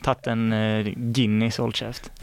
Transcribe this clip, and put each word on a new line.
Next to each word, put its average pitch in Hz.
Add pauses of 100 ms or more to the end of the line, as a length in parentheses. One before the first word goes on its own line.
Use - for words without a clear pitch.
tagit -
en, 113
eh, 110 (100)
Guinness 113
och 127
hållit 113
käft. - (120)